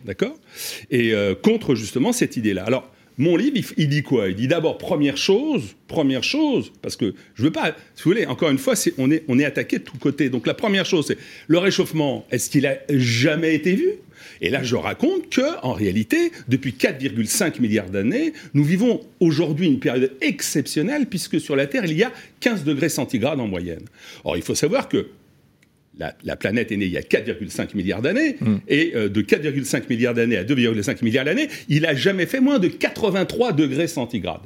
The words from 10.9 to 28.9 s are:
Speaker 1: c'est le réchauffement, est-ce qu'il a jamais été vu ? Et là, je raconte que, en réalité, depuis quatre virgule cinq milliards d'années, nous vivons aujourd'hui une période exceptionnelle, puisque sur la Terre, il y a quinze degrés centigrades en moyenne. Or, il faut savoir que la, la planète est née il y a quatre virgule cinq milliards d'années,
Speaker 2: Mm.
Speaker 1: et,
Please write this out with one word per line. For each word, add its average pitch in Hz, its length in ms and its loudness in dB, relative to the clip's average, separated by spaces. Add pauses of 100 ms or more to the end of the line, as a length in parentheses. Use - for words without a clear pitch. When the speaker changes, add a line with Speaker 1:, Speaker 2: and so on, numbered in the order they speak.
Speaker 1:
c'est - 100 -2 (300)
le 160 100 6
réchauffement, 156 760 0
est-ce - 180 -2
qu'il 139 160 2
a 135 120 0 (120)
jamais 147 640 2
été 165 200 2
vu ? 339 160 2 (500)
Et 87 100 0
là, 131 140 0
je 120 120 0
raconte 107 540 -2
que, 285 320 0
en 127 120 -2
réalité, 110 580 0 (160)
depuis 131 260 0
quatre 170 260 0
virgule 113 280 -2
cinq - 320 0
milliards 104 300 0
d'années, 113 440 0 (200)
nous 143 100 4
vivons 190 380 2 (180)
aujourd'hui 165 480 2
une 135 120 4
période 131 420 0
exceptionnelle, 233 840 -2
puisque 175 340 -4
sur 147 160 -4
la 139 120 0
Terre, 226 180 -2
il 156 120 -2
y 202 60 4
a 247 80 0 (280)
quinze 214 240 0
degrés 151 260 2
centigrades 131 520 -2
en 110 60 -4
moyenne. 87 360 -6 (400)
Or, 80 140 -2
il - 40 -4
faut 127 140 -2
savoir 202 340 0
que 117 200 0 (920)
la, 78 240 -8
la - 140 -6
planète 110 340 -2
est 101 60 -2
née 101 80 0
il 90 60 -2
y - 60 -2
a - 60 -4
quatre 110 220 0
virgule 104 260 -8
cinq - 240 -6
milliards 95 260 -2
d'années, 247 380 0
Speaker 2:
Mm. 110 160 2 (140)
Speaker 1:
et, 151 260 2